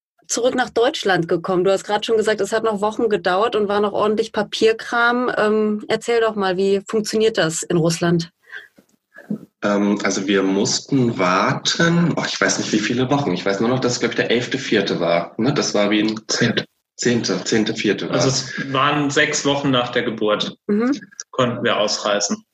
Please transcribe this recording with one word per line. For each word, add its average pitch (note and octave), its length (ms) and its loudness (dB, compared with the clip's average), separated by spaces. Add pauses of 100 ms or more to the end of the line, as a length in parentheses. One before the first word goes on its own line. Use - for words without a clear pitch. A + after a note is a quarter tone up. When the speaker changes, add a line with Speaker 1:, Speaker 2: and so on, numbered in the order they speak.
(280)
Speaker 1:
zurück B3+ 280 0
nach A#3 140 0
Deutschland G3 580 0
gekommen? F3+ 360 0
Du G3 80 4
hast F#3+ 120 0
gerade G#3 220 -2
schon A3+ 120 2
gesagt, G#3+ 240 0
es G3 120 -4
hat G#3+ 100 0
noch G#3+ 180 -2
Wochen G#3+ 280 0
gedauert G3 460 0
und G#3+ 120 0
war G3+ 140 0
noch G3+ 120 0
ordentlich G#3+ 380 0
Papierkram. A#3 1080 0
Ähm, G#3+ 520 0
erzähl A3+ 320 0
doch A3+ 140 0
mal, F#3+ 220 0
wie G3 300 2
funktioniert A3 500 0
das D#3+ 260 0
in F3 140 0
Russland? E3+ 540 0 (1300)
Speaker 2:
Ähm, G2+ 400 0
also G2 240 -2
wir G2 160 2
mussten A2+ 760 0
warten, C#3 1000 2
oh, - 100 -2
ich - 140 -4
weiß F#3+ 200 0
nicht, - 120 -4
wie G#2+ 80 2
viele B2 300 0
Wochen. C#3 240 0
Ich - 120 -4
weiß G2 140 0
nur A2+ 100 2
noch, B2+ 100 2
dass B2 140 0
es, - 60 -4
glaub A#2 120 0
ich, - 60 -8
der A#2 140 0
elfte B2 260 0
vierte F#2+ 420 0
war. E2+ 380 0
Ne? B2+ 160 2
Das - 200 0
war G#2 160 2
wie G#2+ 120 2
ein A2 260 -2
zehnte, - 380 0 (300)
zehnte, A2 480 0
zehnte A2 320 0
vierte F2+ 320 -2
war - 80 -2
Speaker 3:
Also C3 140 2
Speaker 2:
es. - 280 -4
Speaker 3:
es C3+ 160 -6
waren C#3+ 360 0
sechs D3 360 0
Wochen C#3 260 0
nach B2 180 0
der A#2+ 140 -2
Geburt, G#2+ 520 0 (120)
Speaker 1:
Mhm. A3+ 240 2 (400)
Speaker 3:
konnten A#2+ 320 0
wir G#2 140 2
ausreisen. G#2 640 -2 (100)